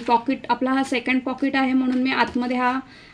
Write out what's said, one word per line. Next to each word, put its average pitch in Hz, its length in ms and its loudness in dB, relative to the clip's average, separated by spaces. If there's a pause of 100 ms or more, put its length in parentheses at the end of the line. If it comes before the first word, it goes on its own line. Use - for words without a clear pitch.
पॉकेट, 240 420 0
आपला 254 220 0
हा 269 120 2
सेकंड 262 380 0
पॉकेट 269 340 -2
आहे, 262 180 2
म्हणून 254 280 2
मी 262 100 0
आतमध्ये 247 460 0
हा 247 220 0 (340)